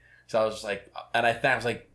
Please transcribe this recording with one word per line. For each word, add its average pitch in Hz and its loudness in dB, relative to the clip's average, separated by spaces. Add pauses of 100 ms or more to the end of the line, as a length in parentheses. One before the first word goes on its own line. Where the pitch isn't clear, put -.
(280)
So 113 0
I 110 4
was 107 -2
just - -12
like, 101 -6 (220)
and 120 2
I, 117 6
th-, 113 -4
I 127 4
was 113 -6
like 113 -4